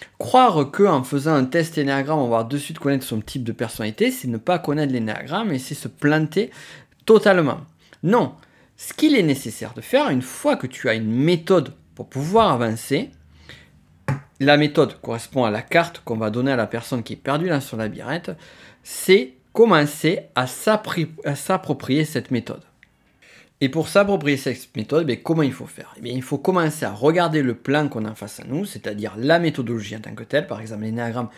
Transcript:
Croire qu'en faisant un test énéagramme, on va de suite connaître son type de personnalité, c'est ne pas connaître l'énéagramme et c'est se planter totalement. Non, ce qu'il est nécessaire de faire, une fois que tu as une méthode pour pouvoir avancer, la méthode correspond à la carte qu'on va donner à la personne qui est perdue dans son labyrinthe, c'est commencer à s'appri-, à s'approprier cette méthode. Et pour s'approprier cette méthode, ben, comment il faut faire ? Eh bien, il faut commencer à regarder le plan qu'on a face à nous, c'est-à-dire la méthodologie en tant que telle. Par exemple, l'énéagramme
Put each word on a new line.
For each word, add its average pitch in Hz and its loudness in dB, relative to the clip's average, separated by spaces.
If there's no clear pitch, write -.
Croire 180 4
qu'en 175 4
faisant 143 0
un 135 4
test 160 -2
énéagramme, 139 0
on 123 0
va 113 2
de 123 -4
suite 151 -8
connaître 139 0
son 110 -4
type 123 -8
de 113 -6
personnalité, 113 -2
c'est 254 -6
ne 117 -2
pas 175 0
connaître 147 0
l'énéagramme 127 -4
et 131 -2
c'est 135 -10
se - -12
planter 156 0
totalement. 190 6
Non, 180 2
ce - -14
qu'il 294 4
est 208 4
nécessaire 120 -2
de 117 -14
faire, 277 2
une 131 2
fois - -2
que 127 -6
tu - -6
as 113 4
une 110 -2
méthode 165 2
pour - -12
pouvoir 185 2
avancer, 120 -2
la 143 6
méthode 147 2
correspond 117 -2
à 110 2
la 107 -2
carte 165 -2
qu'on 113 -4
va 110 -2
donner 123 0
à 131 0
la 107 0
personne 117 -6
qui 113 -10
est - -12
perdue 151 -2
dans 147 0
son 127 -10
labyrinthe, 120 -8
c'est - 2
commencer 165 4
à 127 0
s'appri-, - -2
à 143 -4
s'approprier 156 -2
cette 143 -6
méthode. - -4
Et 135 0
pour 156 -2
s'approprier 190 2
cette - -8
méthode, 147 0
ben, 120 0
comment 160 -2
il 127 0
faut - -14
faire ? - -20
Eh - -18
bien, 120 -10
il 127 -6
faut 143 -6
commencer 160 0
à 107 -4
regarder 156 2
le 123 0
plan 143 0
qu'on 117 -6
a 107 -8
face - -14
à - -18
nous, 165 -6
c'est-à-dire 104 -8
la 147 2
méthodologie 117 -4
en 110 -12
tant 107 -14
que 113 -14
telle. 143 -2
Par 110 -8
exemple, 110 -10
l'énéagramme 117 -6